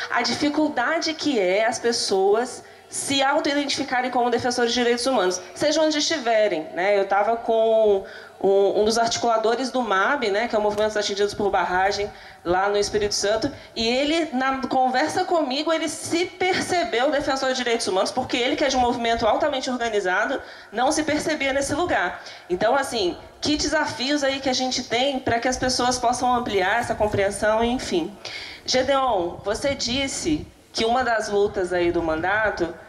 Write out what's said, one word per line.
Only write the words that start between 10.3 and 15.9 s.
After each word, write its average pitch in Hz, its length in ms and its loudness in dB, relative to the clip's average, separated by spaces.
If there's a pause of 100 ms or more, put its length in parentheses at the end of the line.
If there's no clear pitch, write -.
né, 220 180 0
que 233 80 0
é - 20 2
o 208 40 2
Movimento 214 260 2
dos 214 80 -4
Atingidos 202 380 0
por 202 160 0
Barragem, 190 600 2 (320)
lá 190 280 2
no 202 80 2
Espírito 202 360 0
Santo, 220 380 0 (240)
e 226 100 0
ele, 294 460 0
na 262 360 -2
conversa 262 540 0
comigo, 311 480 0
ele 320 160 0
se 330 380 -2